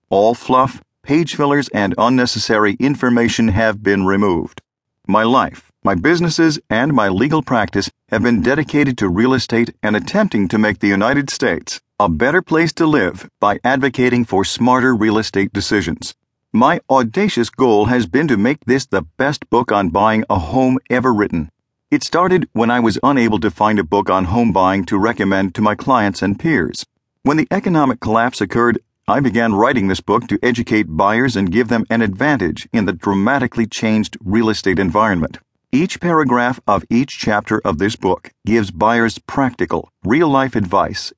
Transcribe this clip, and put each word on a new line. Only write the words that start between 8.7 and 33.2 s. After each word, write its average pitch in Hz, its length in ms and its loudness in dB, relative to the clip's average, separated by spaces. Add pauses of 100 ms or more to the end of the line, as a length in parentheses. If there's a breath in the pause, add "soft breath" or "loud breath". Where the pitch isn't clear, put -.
to 104 100 0
real 113 280 2
estate 117 340 -2 (140)
and 107 120 0
attempting 117 520 -2
to 110 100 -2
make 107 220 0
the 104 80 0
United 120 420 0
States - 500 -4 (200)
a 101 100 2
better 127 320 2
place 160 320 0
to 165 140 0
live 104 420 0 (100)
by 101 240 0
advocating 127 600 0
for 98 180 0
smarter 127 520 2
real 107 240 2
estate 98 340 -2
decisions. 95 600 -4 (360)
My 135 280 2 (100)
audacious 131 600 0
goal 110 340 2
has 120 220 0
been 143 220 -2
to 127 60 2
make 120 300 -2
this 131 220 0
the 95 160 -2
best - 480 -6
book 123 200 0
on 101 180 0
buying 107 380 2
a 101 120 0
home 127 400 0 (100)
ever 123 240 0
written. 87 380 -2 (380)
It 147 140 0
started 180 480 0
when 113 180 0
I 123 120 2
was 113 200 0
unable 117 380 2
to 107 100 0
find 107 300 0
a 95 40 0
book 101 260 0
on 92 160 2
home 113 260 0
buying 95 360 2
to 107 100 -2
recommend 98 580 0
to 110 60 -4
my 107 120 2
clients 107 480 0
and 98 160 -2
peers. 101 480 -2 (380)
When 143 140 2
the 156 120 0
economic 160 520 0
collapse 113 400 0
occurred, 117 380 0 (280)
I 120 140 2
began 117 340 2
writing 110 320 2
this 95 140 -2
book 120 260 0
to 101 160 -2
educate 110 540 0
buyers 110 400 2
and 95 120 0
give 110 200 0
them 113 200 0
an 117 120 0
advantage 107 720 -2
in 113 100 2
the 92 80 -2
dramatically 110 760 0